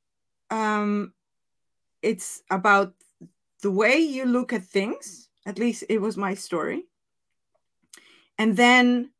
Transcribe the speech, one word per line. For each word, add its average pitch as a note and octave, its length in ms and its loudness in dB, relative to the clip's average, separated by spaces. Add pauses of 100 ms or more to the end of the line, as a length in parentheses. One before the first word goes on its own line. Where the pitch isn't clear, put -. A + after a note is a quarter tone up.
(500)
um, G#3 640 -2 (920)
it's - 480 -4
about G3 440 2 (680)
the G3+ 100 -2
way A3 260 2
you C#4 260 -2
look B3 280 -2
at G3 120 -4
things. - 640 -6 (180)
At G3 120 -10
least A3+ 300 -4
it A3 120 0
was G3+ 160 -4
my F#3+ 180 -4
story. F3 520 -6 (1500)
And A3 180 0
then B3 640 4